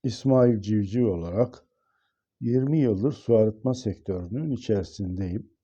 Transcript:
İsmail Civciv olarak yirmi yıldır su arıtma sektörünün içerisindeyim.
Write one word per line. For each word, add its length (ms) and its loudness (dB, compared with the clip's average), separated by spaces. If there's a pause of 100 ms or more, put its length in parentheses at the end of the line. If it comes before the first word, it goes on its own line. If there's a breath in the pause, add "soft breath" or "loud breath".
İsmail 580 2
Civciv 460 0
olarak 580 -2 (760)
yirmi 380 0
yıldır 340 0
su 240 2
arıtma 380 2
sektörünün 760 -6
içerisindeyim. 1000 -4 (140)